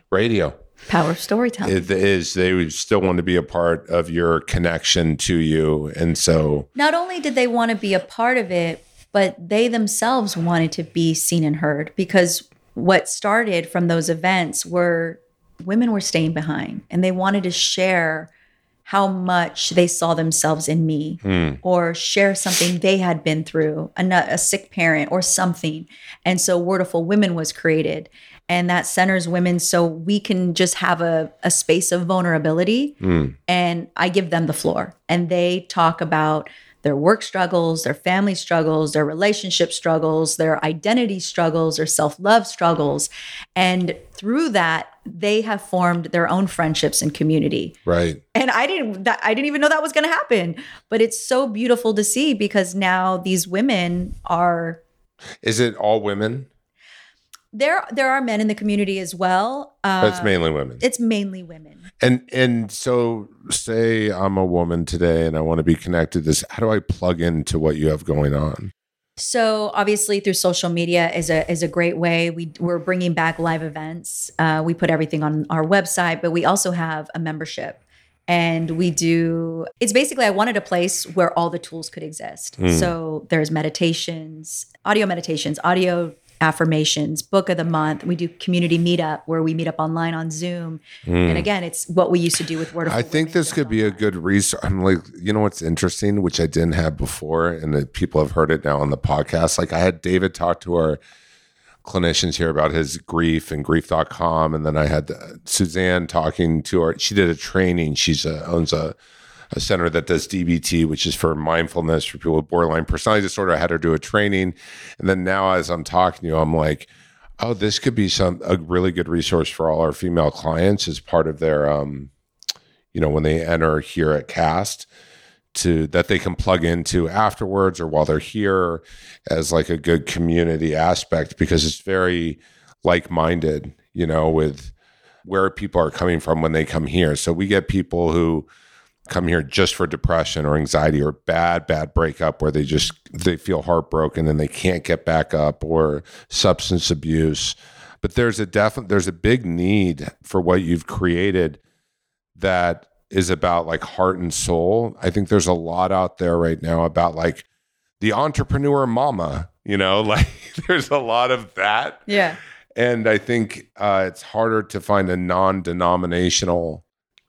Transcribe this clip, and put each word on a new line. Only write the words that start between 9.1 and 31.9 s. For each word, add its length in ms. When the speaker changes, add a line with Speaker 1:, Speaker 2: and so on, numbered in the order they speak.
Speaker 2:
but 260
they 300
themselves 680
wanted 380
to 100
be 300
seen 320
and 120
heard, 380
because 540
what 340
started 640
from 180
those 220
events 560
were 560
women 300
were 80
staying 320
behind 480
and 100
they 100
wanted 320
to 80
share 800
how 180
much 640
they 160
saw 260
themselves 540
in 180
me 380
Speaker 1:
Hmm. 300
Speaker 2:
or 320
share 400
something 420
they 200
had 260
been 200
through, 540
a, 60
a 100
sick 320
parent 420
or 120
something. 640
And 160
so 200
Wordiful 440
Women 300
was 180
created, 580
and 220
that 160
centers 420
women 300
so 300
we 320
can 340
just 220
have 260
a, 400
a 80
space 420